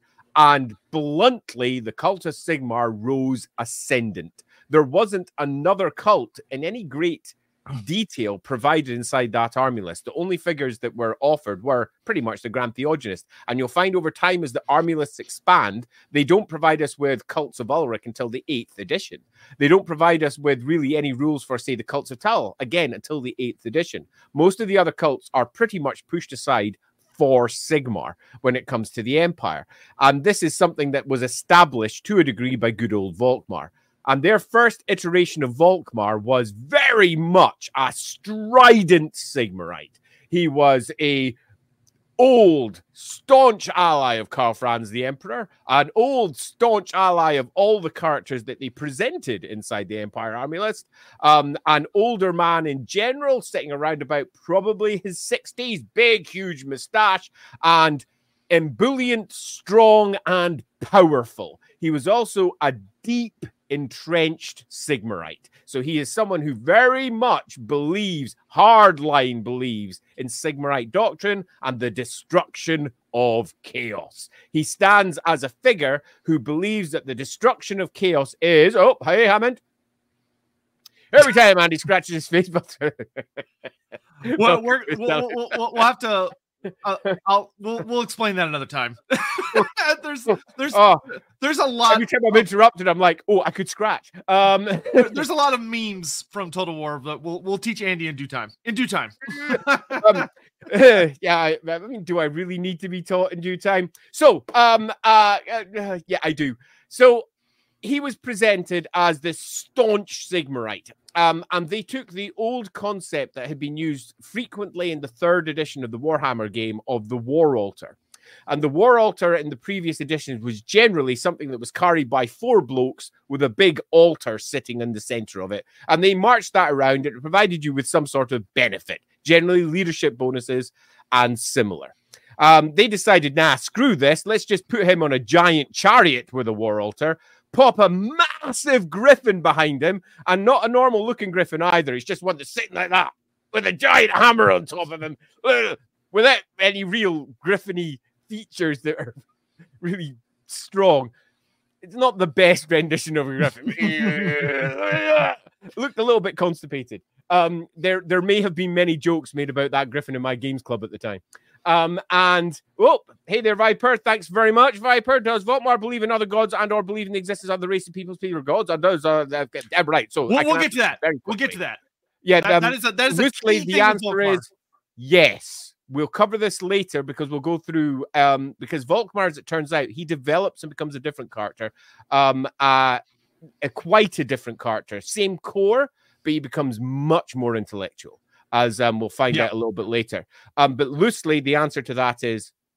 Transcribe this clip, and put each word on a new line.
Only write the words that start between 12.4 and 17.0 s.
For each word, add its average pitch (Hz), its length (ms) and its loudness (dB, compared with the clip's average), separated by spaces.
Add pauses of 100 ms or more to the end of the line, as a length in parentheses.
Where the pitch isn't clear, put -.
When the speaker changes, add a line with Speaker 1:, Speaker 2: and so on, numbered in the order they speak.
Speaker 1:
the 120 60 -10
Grand 120 260 -6
Theogenist. 131 480 -6 (240)
And 123 100 -4
you'll 127 100 -2
find 185 280 -2
over 156 160 -2
time 180 320 -2
as 127 100 -8
the 135 160 -6
army 160 240 2
lists 151 240 -6
expand, 120 680 -2 (240)
they 147 120 0
don't 190 240 2
provide 156 360 0
us - 160 -8
with 139 260 -2